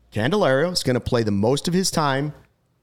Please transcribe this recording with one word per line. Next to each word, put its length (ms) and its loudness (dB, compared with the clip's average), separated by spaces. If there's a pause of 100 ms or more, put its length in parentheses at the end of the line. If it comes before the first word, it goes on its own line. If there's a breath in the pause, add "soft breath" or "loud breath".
(120)
Candelario 600 2
is 120 -4
gonna 160 0
play 240 0
the 80 0
most 360 0
of 60 -2
his 180 0
time 420 -2 (500)